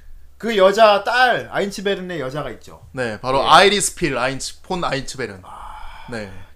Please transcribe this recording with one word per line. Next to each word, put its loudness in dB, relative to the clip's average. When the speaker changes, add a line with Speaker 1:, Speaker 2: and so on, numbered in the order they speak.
Speaker 1:
그 -4
여자 6
딸, 2
아인츠베른의 -4
여자가 -8
있죠. -18
Speaker 2:
네, -4
바로 0
Speaker 1:
예. 2
Speaker 2:
아이리스 4
필 -2
아인츠-, -6
폰 -6
아인츠베른. -6
Speaker 1:
아, -16
Speaker 2:
네. -10